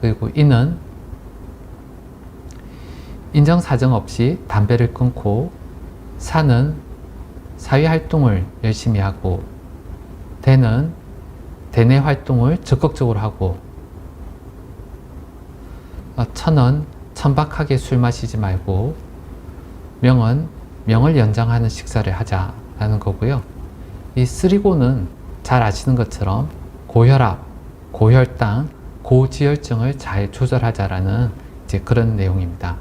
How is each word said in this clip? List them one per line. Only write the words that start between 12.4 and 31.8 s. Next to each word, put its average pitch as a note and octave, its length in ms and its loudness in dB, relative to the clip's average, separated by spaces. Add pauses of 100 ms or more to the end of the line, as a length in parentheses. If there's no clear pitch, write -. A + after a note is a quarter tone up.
적극적으로 B2+ 560 0
하고, F#2+ 380 -2 (2500)
어, A#2+ 80 0 (100)
천은 D3 500 2 (300)
천박하게 C#3+ 640 0
술 C3 220 0
마시지 A#2+ 380 -2
말고, G2 600 -2 (1040)
명은 B2 480 4 (380)
명을 B2 300 4
연장하는 A#2 520 2
식사를 G#2 440 -2
하자라는 G2+ 840 -2
거고요. A2+ 420 -2 (760)
이 B2+ 80 4
쓰리고는 D#3+ 800 2 (380)
잘 B2+ 180 4
아시는 A2+ 340 2
것처럼 A2 520 -2 (400)
고혈압, A#2+ 500 6 (540)
고혈당, A#2+ 760 4 (360)
고지혈증을 C3+ 920 2
잘 G2+ 360 -4
조절하자라는 A2 1000 0 (340)
이제 - 140 -2
그런 A2+ 380 2